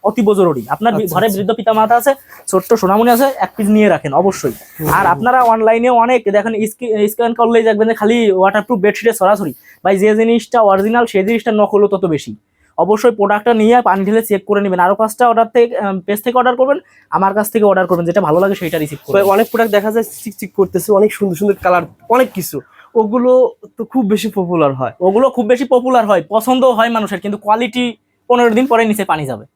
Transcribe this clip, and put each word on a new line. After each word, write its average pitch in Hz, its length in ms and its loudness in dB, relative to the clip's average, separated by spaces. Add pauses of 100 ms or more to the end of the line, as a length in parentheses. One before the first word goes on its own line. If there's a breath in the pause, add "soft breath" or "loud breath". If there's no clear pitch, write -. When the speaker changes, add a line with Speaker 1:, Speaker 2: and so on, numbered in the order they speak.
Speaker 1:
অতি 214 180 -2 (140)
জরুরি। 156 320 0
আপনার 214 260 -2
বি-, 190 80 -2
Speaker 2:
আচ্ছা, 175 140 -4
Speaker 1:
ঘরে 202 100 0
Speaker 2:
আচ্ছা। 196 120 -2
Speaker 1:
বৃদ্ধ 202 140 -4
পিতামাতা 220 440 0
আছে, 277 180 0 (340 loud breath)
ছোট্ট 185 260 0
সোনামণি 220 360 2
আছে, 240 140 2
এক 262 320 -4
পিস 208 120 -4
নিয়ে 214 200 4
রাখেন 151 260 -2
অবশ্যই। 170 380 0 (280)
Speaker 2:
হুম। 156 80 -4
Speaker 1:
আর 180 180 2
আপনারা 226 360 2
অনলাইনে 226 480 2
অনেক 240 320 2 (100)
দেখেন, 214 340 -2
স্কি-, 214 420 -2
স্ক্যান 233 260 -2
করলেই 233 280 2
দেখবেন 214 260 2
যে 226 60 0
খালি 220 380 2
ওয়াটারপ্রুফ 196 480 0
বেডশিটের 208 320 0
ছড়াছড়ি। 196 400 0 (320 soft breath)
ভাই, 196 140 2
যে 214 180 2
জিনিসটা 226 440 0
অরিজিনাল, 214 460 2
সেই 196 180 -2
জিনিসটা 226 280 -2
নকলও 208 360 2
তত 196 160 -4
বেশি। 147 300 -4 (440)
অবশ্যই 214 320 2
প্রোডাক্টটা 208 440 0
নিয়ে 226 280 4
পানি 196 220 0
ঢেলে 214 180 0
চেক 202 220 -4
করে 202 160 0
নেবেন। 185 200 -2
আরো 180 140 2
পাঁচটা 220 340 0
অর্ডার 226 180 2
থেকে, 240 300 0
আহ, 196 240 -4
পেজ 208 220 -6
থেকে 247 160 -2
অর্ডার 247 180 0
করবেন, 269 220 0 (320 soft breath)
আমার 190 240 0
কাছ 208 160 -2
থেকে 214 140 0
অর্ডার 185 220 2
করবেন, 170 200 -2
যেটা 180 140 0
ভালো 165 200 0
লাগে 196 140 0
সেইটা 175 240 -6
রিসিভ 147 200 -8
Speaker 2:
ভাই, - 80 -20
Speaker 1:
করবেন। 196 260 2
Speaker 2:
অনেক 220 180 2
প্রোডাক্ট 220 220 -2
দেখা 208 180 0
যায় 220 140 -2
চিকচিক - 500 -14
করতেছে, 190 380 -2
অনেক 208 200 2
সুন্দর 190 220 -4
সুন্দর 196 280 -2
কালার, 180 200 2 (260)
অনেক 247 240 2
কিছু, 156 280 -8 (340 soft breath)
ওগুলো 240 600 2 (220)
তো 226 80 -8
খুব 254 200 -2
বেশি 202 300 -2
পপুলার 170 400 0
হয়। 131 260 -6
Speaker 1:
ওগুলো 208 300 2
খুব 247 160 -4
বেশি 247 180 0
পপুলার 247 420 0
হয়, 190 220 0
পছন্দ 247 360 0
হয় 233 260 2
মানুষের, 202 300 -4
কিন্তু 208 180 -8
কোয়ালিটি 233 580 -2 (320)
পনেরো 240 220 2
দিন 240 160 0
পরে 233 180 2
নিচে 214 200 -2
পানি 156 220 -4
যাবে। 113 180 -10 (120)